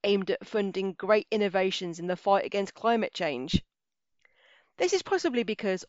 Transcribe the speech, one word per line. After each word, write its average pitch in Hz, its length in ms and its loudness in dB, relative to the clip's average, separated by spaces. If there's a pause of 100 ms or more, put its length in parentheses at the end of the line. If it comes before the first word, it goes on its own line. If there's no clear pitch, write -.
aimed 202 260 2
at - 160 -4
funding 190 480 -2
great 214 360 2
innovations 190 680 0
in 175 80 -6
the 180 100 -2
fight 196 300 2
against 196 260 -4
climate 226 400 0
change. 147 500 -2 (1120)
This 359 160 0
is 381 100 2
possibly 285 400 0
because 196 460 -4